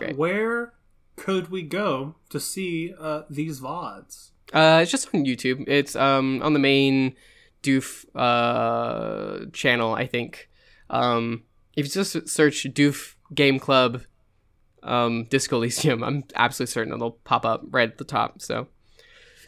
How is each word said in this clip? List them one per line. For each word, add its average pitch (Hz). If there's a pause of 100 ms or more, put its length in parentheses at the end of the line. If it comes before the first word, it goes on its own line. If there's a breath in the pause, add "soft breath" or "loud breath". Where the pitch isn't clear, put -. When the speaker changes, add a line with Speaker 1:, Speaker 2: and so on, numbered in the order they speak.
Speaker 1:
great. 135
Speaker 2:
where 226 (440)
could 185
we 185
go 156 (140)
to 147
see, 175
uh, 156
these 151
vods? 131 (240)
Speaker 1:
Uh, 160
it's 170
just -
on 147
YouTube. 127
It's, 139
um, 135
on 156
the 143
main 135 (460 soft breath)
Doof, - (100)
uh, 117
channel, 120
I 117
think. - (400 soft breath)
Um, 117 (320)
if 143
you 139
just 190
search 151
Doof 143 (180)
Game 135
Club, 127 (800)
um, 117
Disco 131
Elysium, 120
I'm 135 (120)
absolutely 123
certain 110
it'll 117
pop -
up 113
right 120
at -
the -
top. -
So, 113 (800 soft breath)